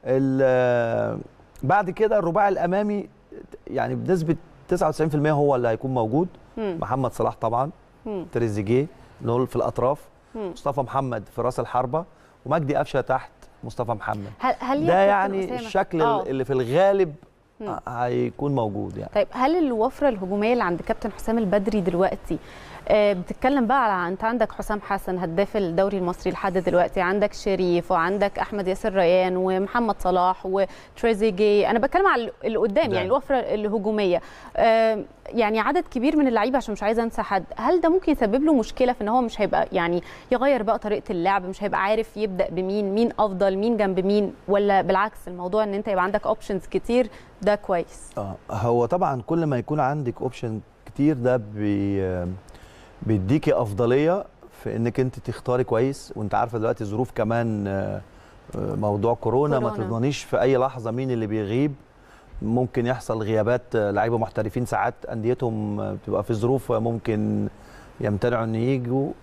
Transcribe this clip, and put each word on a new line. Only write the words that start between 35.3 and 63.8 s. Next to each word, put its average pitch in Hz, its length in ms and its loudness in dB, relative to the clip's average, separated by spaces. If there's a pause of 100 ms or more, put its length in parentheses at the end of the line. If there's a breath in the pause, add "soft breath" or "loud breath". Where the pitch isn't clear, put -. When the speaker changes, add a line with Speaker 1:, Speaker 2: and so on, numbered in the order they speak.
Speaker 2:
عدد 285 320 0
كبير 269 240 0
من 294 120 4
اللعيبه، 240 300 2
عشان 226 140 -2
مش 208 120 -6
عايزه 226 200 2
انسى 226 180 -4
حد. 196 220 -2 (120)
هل 320 260 2
ده 330 80 4
ممكن 349 220 2
يسبب 254 320 2
له 311 100 4
مشكله 247 400 2
في - 80 -6
ان 208 60 -2
هو 247 140 2
مش 226 200 -2
هيبقى، 180 300 2
يعني، 175 320 0 (280 loud breath)
يغير 254 320 2
بقى 202 160 2
طريقه 208 320 -4
اللعب، 185 340 0
مش 190 180 -8
هيبقى 190 200 0
عارف 220 340 0
يبدا 190 320 -2
بمين، 190 460 -2
مين 233 140 4 (100)
افضل، 196 380 2
مين 220 200 0
جنب 196 220 0
مين؟ 202 340 2 (140)
ولا 202 340 4
بالعكس، 190 460 0
الموضوع 180 360 -2
ان 208 100 -2
انت 208 140 -4
يبقى 185 160 2
عندك 202 240 0
اوبشنز - 340 -2 (100)
كتير 233 380 2 (320 loud breath)
ده 208 140 2
كويس؟ - 600 -4
Speaker 1:
آه، 98 180 -6 (160)
هو 120 340 2
طبعًا 147 420 0
كل 165 180 0
ما 139 120 0
يكون 147 220 -2
عندك 139 420 -2
اوبشن 117 380 -6 (260)
كتير 147 300 2
ده 123 220 2
بي-، 101 880 0 (760 loud breath)
بيديكي 110 520 2
افضليه 123 720 2 (380)
في 110 120 -6
انك 117 240 -2
انت 131 200 -2
تختاري 123 440 -2
كويس، 127 520 -2
وانت 104 200 -4
عارفه 117 220 0
دلوقتي 110 280 -2
ظروف 110 260 -4
كمان، 113 560 -2
آه، 98 340 -4 (540 loud breath)
آه، 101 200 -4
موضوع 104 380 0
كورونا، 135 460 0
ما 117 100 0
Speaker 2:
كورونا. 107 180 -6
Speaker 1:
تضمنيش 123 360 -2
في - 180 0
اي 131 160 4
لحظه 123 340 -2
مين 131 200 -4
اللي 113 160 -2
بيغيب. 110 460 0 (680 loud breath)
ممكن 120 440 0
يحصل 120 380 -2
غيابات، 110 380 2 (140)
آه، 104 160 2